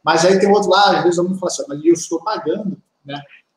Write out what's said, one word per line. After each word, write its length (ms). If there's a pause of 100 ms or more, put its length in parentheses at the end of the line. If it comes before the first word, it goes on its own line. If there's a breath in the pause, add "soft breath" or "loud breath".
Mas 220
aí 140
tem 100
outro 220
lado, 260
às 60
vezes 160
o 40
aluno 160
fala 140
assim, 160
"Mas 160
eu 80
estou 300
pagando, 580 (240)
né? 160 (360 soft breath)